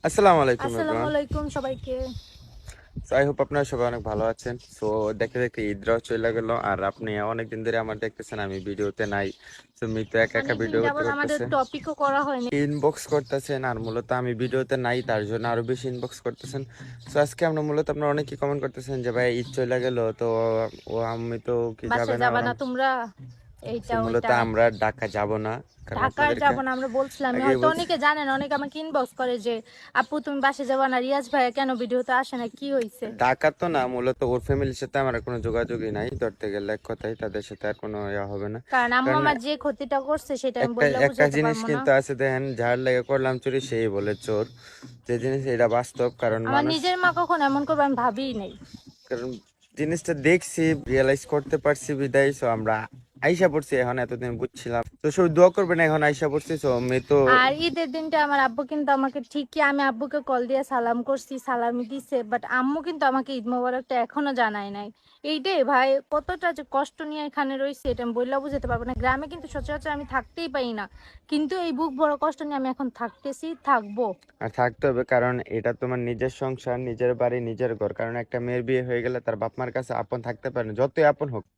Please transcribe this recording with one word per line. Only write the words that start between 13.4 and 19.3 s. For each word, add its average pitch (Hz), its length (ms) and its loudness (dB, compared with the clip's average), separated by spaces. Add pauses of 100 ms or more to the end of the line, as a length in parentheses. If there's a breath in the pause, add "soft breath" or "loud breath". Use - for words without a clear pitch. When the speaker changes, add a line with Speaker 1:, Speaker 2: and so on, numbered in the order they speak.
Speaker 1:
আর 120 160 -2
মূলত 113 320 -4
আমি 123 220 0
ভিডিওতে 127 440 -2
নাই, 123 240 0
তার 110 240 0
জন্য 110 220 -2
আরো 117 160 0
বেশি 123 240 -4
ইনবক্স 123 340 -8
করতেছেন। 135 400 -8 (520 loud breath)
So, 147 60 4
আজকে 147 260 2
আমরা 156 160 0
মূলত, 151 280 0
আপনারা 147 200 0
অনেকেই 143 280 -2
কমেন্ট 143 260 -2
করতেছেন 131 400 -6
যে, 120 80 0
"ভাই, 123 280 2